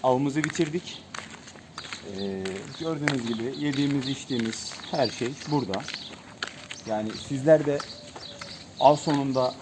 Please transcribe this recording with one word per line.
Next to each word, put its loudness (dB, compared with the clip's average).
avımızı 4
bitirdik. -2
Ee, -2
gördüğünüz 2
gibi -2
yediğimiz, 2
içtiğimiz -2
her 4
şey -2
burada. 0
Yani -2
sizler 4
de 2
av 10
sonunda 2